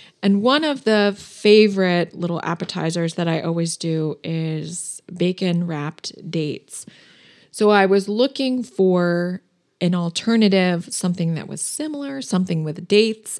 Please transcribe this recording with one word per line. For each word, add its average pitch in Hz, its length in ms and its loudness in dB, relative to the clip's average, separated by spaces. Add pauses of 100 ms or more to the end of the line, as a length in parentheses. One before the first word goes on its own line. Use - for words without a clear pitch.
(240)
And 196 180 2
one 269 220 2
of 294 220 -4
the 202 320 2
favorite 196 960 4
little 170 300 -4
appetizers 165 720 -4
that 170 120 -2
I 165 140 0
always 165 340 -2
do 160 480 -4
is 160 800 -6 (120)
bacon 175 540 0
wrapped 156 640 -10
dates. - 540 -6 (680)
So 208 200 4
I 202 140 6
was 196 220 2
looking 254 560 -2
for 180 800 0 (400)
an 180 140 2
alternative, 185 1000 2
something 175 400 -2
that 156 140 -6
was 151 120 -12
similar, 285 600 -8
something 185 420 -2
with 160 240 -8
dates. 220 520 0